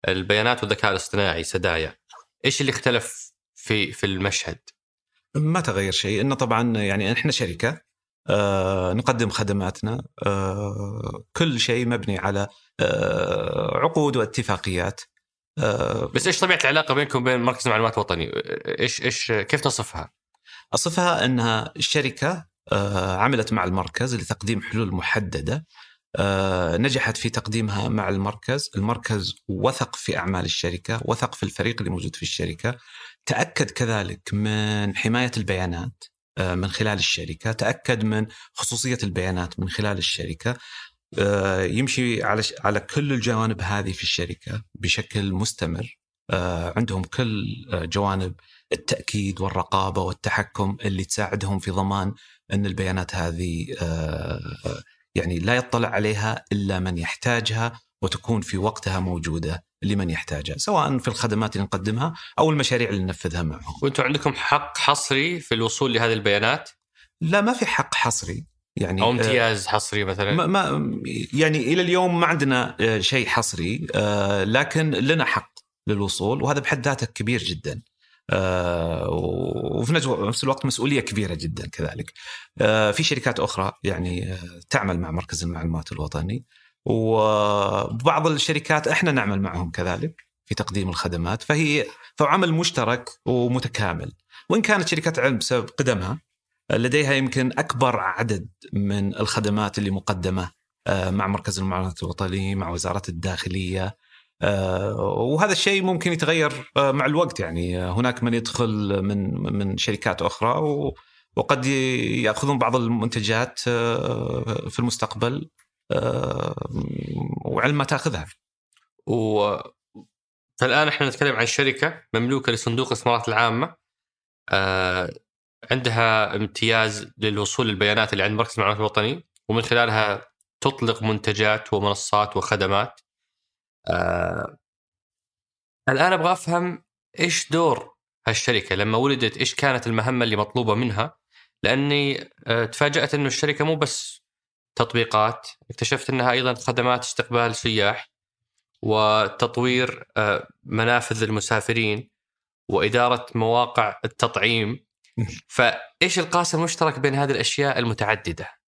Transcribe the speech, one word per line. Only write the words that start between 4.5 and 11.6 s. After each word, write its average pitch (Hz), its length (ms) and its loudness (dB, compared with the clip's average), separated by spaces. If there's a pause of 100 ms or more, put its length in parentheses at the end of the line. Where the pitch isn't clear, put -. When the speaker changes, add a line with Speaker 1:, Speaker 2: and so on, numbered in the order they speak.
Speaker 2:
ما 160 260 2
تغير 98 300 0
شيء، 101 300 0
إنه 135 140 2
طبعا 117 420 2
يعني 101 340 2
إحنا 139 200 0
شركة، 117 500 -2 (480)
آه، 95 640 2
نقدم 117 360 2
خدماتنا، 101 760 -2 (220)
آه، 101 960 -2 (140)
كل 147 220 2
شيء 123 280 2